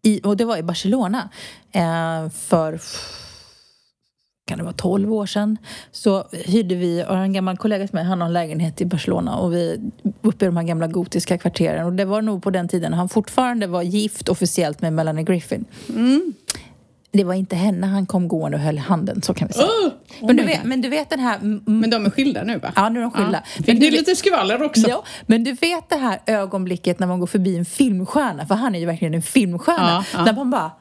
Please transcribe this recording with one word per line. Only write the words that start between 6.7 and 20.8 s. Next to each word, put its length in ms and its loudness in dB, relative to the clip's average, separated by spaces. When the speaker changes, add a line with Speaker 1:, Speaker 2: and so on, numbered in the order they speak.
Speaker 1:
vi, 340 0
och 80 0
en 160 0
gammal 240 -2
kollega 300 -2
till 80 -8
mig, 100 -2
han 160 0
har 80 0
en 40 0
lägenhet 480 -2
i 40 0
Barcelona, 520 -2
och 180 0
vi 260 -2
uppe 220 2
i 20 4
de 100 2
här 80 0
gamla 220 0
gotiska 520 -2
kvarteren. 480 0
Och 60 0
det 120 0
var 180 0
nog 200 -2
på 80 0
den 180 -2
tiden 240 -2
han 160 0
fortfarande 580 2
var 160 -2
gift 460 -2
officiellt 540 0
med 100 0
Melanie 320 0
Griffin. 400 -2
Speaker 2:
Mm. 440 2
Speaker 1:
Det 120 4
var 100 0
inte 220 -2
henne 300 0
han 200 0
kom 220 0
gående 280 -2
och 60 -2
höll 120 0
i 40 -4
handen, 440 -2
så 120 -2
kan 140 -2
vi 60 -8
säga. 120 4
Speaker 2:
Oh! 200 2
Oh 60 -2
Speaker 1:
Men 100 8
du 60 4
Speaker 2:
my 60 2
Speaker 1:
vet, 120 0
Speaker 2:
God. 80 -4
Speaker 1:
men 120 0